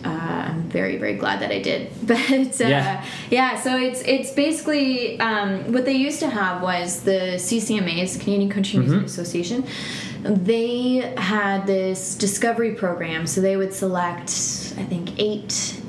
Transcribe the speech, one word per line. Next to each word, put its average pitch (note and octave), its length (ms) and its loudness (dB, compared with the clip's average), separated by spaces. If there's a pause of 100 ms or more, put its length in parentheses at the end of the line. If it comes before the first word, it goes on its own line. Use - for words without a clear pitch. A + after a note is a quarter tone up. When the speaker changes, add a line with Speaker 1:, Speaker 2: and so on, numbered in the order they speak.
Speaker 1:
uh, F#3 60 -4
I'm E3 540 -4
very, G2 340 -2
very G#2+ 180 -2
glad G2 260 0
that G2+ 100 -2
I G2 100 0
did. - 360 -2
<laughs> - 80 -6
But, C4 540 2
uh, A3+ 80 4
Speaker 2:
Yeah. C#3+ 380 2 (240)
Speaker 1:
yeah, B3 320 4
so B3+ 160 0
it's, B3+ 240 0
it's - 300 2
basically, C#4 920 2
um, G#3 500 0
what B3+ 140 2
they C4+ 80 2
used C#4 260 2
to D#4 100 0
have F#3 320 0
was F3+ 420 -2
the F#3 360 2
C A3+ 220 0
C A3 160 0
M F#3 100 2
As, F3 300 -2
Canadian G3+ 320 2
Country G3+ 300 0
Music C3+ 180 4
Speaker 2:
Mm-hmm. G3 80 2
Speaker 1:
Association. F3 580 -4 (600)
They A#3 960 2
had G3 480 2
this F#3+ 500 0
discovery A3+ 600 0
program, E3+ 500 -2
so - 140 -2
they F#3+ 160 4
would F#3+ 180 0
select, F3+ 560 -2 (480)
I G3+ 60 -4
think, F3 340 -4
eight - 720 -2